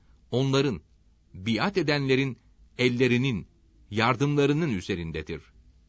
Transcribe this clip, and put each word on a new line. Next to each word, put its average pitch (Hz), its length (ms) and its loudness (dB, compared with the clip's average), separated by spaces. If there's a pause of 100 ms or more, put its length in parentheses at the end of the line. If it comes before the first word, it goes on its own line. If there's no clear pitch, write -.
(320)
onların, 135 500 0 (520)
biat 113 440 -2
edenlerin 139 640 0 (380)
ellerinin, 123 720 2 (440)
yardımlarının 143 760 2
üzerindedir. 85 720 -6 (480)